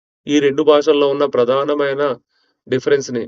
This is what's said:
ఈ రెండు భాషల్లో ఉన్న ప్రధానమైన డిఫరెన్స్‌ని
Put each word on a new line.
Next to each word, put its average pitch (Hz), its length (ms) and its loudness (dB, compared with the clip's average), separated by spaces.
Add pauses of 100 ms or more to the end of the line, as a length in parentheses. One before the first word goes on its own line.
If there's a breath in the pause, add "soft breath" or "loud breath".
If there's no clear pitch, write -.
(260)
ఈ 147 140 0
రెండు 143 220 0
భాషల్లో 147 460 4
ఉన్న 143 180 -2
ప్రధానమైన 139 760 -2 (640)
డిఫరెన్స్‌ని 127 600 -2